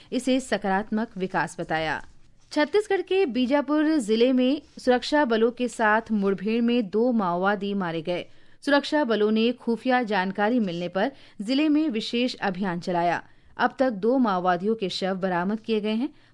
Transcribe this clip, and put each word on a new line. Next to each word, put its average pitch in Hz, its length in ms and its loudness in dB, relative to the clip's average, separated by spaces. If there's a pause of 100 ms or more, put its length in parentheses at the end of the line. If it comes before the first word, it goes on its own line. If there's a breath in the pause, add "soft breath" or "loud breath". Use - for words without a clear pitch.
(120)
इसे 254 280 0
सकारात्मक 208 800 -2
विकास 180 420 -2
बताया। 160 360 -4 (560)
छत्तीसगढ़ 370 520 0
के 381 240 0
बीजापुर 285 720 0
जिले 226 340 2
में 254 280 2 (160)
सुरक्षा 254 480 2
बलों 226 260 2
के 247 180 -4
साथ 220 440 0
मुठभेड़ 202 480 0
में 240 280 0
दो 226 240 2
माओवादी 196 600 0
मारे 170 260 -4
गए। 175 240 -4 (380 soft breath)
सुरक्षा 285 420 2
बलों 214 260 2
ने 220 220 2
खुफिया 247 500 0
जानकारी 208 580 0
मिलने 175 280 -4
पर 190 220 0 (300 loud breath)
जिले 269 280 0
में 302 200 2
विशेष 240 460 -2
अभियान 185 460 -4
चलाया। 170 400 0 (360 soft breath)
अब - 220 0
तक 262 200 2
दो 233 200 2
माओवादियों 185 560 2
के 196 160 -4
शव 190 260 -2
बरामद 185 440 -2
किए 220 200 -2
गए 214 140 -2
हैं। 247 180 -4 (200 soft breath)